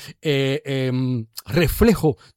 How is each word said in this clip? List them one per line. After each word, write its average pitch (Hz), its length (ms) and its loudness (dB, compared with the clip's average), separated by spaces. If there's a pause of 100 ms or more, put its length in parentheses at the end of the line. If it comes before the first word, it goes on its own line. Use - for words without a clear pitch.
(220)
eh, 139 440 0
em, 127 600 -2 (180)
reflejo 156 720 2 (200)